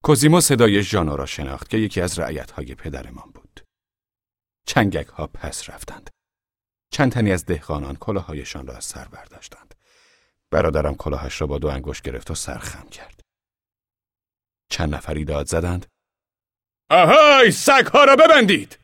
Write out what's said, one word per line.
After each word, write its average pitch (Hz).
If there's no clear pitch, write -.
کوزیمو 151
صدای 113
ژانو 85
را 69
شناخت 69
که 110
یکی 107
از 87
رعیت‌های 65
پدرمان 65
بود. -
چنگک‌ها 82
پس -
رفتند. -
چند 135
تنی 110
از 87
دهقانان 73
کلاهایشان 76
را 62
از -
سر -
برداشتند. -
برادرم 76
کلاهش 71
را 76
با 71
دو 69
انگشت 67
گرفت 64
و 78
سرخم -
کرد. -
چند 76
نفری 76
داد 71
زدند: 87
«آهای، 240
سگ‌ها 269
را 269
ببندید!» 277